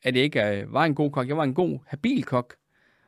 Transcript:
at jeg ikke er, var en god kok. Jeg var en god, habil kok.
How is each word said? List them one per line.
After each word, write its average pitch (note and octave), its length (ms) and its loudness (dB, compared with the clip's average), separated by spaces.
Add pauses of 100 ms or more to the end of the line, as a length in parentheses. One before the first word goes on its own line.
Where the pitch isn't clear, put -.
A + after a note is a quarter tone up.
at B2+ 140 0
jeg B2+ 80 4
ikke D3 160 0
er, G#2 260 0
var A#2 180 0
en D#3 100 2
god D3 160 0
kok. C3 180 -4
Jeg D3 80 -2
var D#3+ 80 0
en C3 100 -2
god, D#3+ 320 0
habil A#3+ 380 -2
kok. - 300 -2 (540)